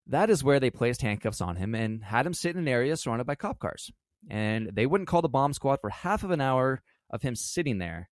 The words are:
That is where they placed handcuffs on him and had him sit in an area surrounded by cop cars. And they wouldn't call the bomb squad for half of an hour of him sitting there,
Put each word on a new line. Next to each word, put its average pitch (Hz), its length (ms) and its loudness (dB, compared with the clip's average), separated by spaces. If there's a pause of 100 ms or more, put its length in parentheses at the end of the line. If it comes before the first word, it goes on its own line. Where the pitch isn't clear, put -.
That 180 240 2
is 175 140 4
where 139 160 6
they 131 100 2
placed 117 320 0
handcuffs 104 400 -2
on 87 140 -2
him 95 180 -4
and 110 300 -4
had 120 240 0
him 175 80 -4
sit 175 200 -4
in 180 60 -4
an 160 60 0
area 131 300 2
surrounded 120 280 -2
by 143 80 -4
cop - 240 -8
cars. - 340 -8 (380)
And 107 420 -2
they 104 140 2
wouldn't 180 220 2
call 170 160 4
the 165 40 2
bomb 139 260 2
squad 135 280 0
for 104 80 -4
half 208 340 -2
of 196 60 -4
an 165 120 2
hour 131 420 2 (260)
of - 140 -8
him 127 120 -2
sitting 135 440 -2
there, 85 320 -8